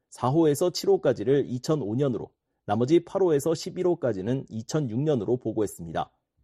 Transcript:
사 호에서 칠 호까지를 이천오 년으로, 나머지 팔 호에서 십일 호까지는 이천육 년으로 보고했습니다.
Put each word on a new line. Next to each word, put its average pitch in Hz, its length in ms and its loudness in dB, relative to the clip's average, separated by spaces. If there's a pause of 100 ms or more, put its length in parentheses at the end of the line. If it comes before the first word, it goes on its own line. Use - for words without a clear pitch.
(100)
사 - 180 -4
호에서 156 400 2
칠 180 220 -2
호까지를 135 580 2
이천오 123 460 -2
년으로, 131 360 -2 (360)
나머지 127 360 2
팔 196 200 -2
호에서 160 320 2
십일 180 320 -4
호까지는 123 640 -2
이천육 117 500 -4
년으로 127 380 0
보고했습니다. 92 720 -4 (340)